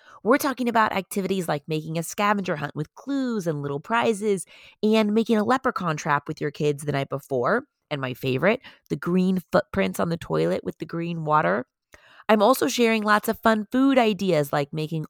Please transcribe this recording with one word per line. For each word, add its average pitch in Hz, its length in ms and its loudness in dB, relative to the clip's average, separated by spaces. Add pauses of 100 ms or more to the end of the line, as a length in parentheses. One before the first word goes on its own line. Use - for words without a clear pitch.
(220)
We're 247 160 4
talking 254 300 -2
about 226 240 2
activities 185 560 -2
like 151 180 -2
making 160 320 -4
a 165 60 -4
scavenger 202 500 -2
hunt 147 220 -8
with 151 180 -8
clues 247 540 -4
and 147 120 -2
little 143 200 -4
prizes 214 680 -2 (380)
and 214 300 4
making 226 220 2
a 214 60 2
leprechaun 214 540 -2
trap 147 320 -2
with 156 120 -8
your 147 120 -4
kids 147 320 -2
the 147 80 -4
night 139 160 -2
before. 139 560 -2 (260)
And 147 100 -6
my 127 140 -6
favorite, 135 460 0 (280)
the - 60 -4
green 185 560 0
footprints 185 480 0
on 175 120 0
the 170 60 -4
toilet 165 460 -2
with - 160 -8
the 160 80 -8
green 170 380 -6
water. 165 420 0 (640)
I'm 214 120 6
also 254 280 4
sharing 226 340 2
lots 214 260 2
of 220 120 -2
fun 220 320 2
food 269 260 4
ideas 185 540 2
like 147 200 -2
making 156 380 -4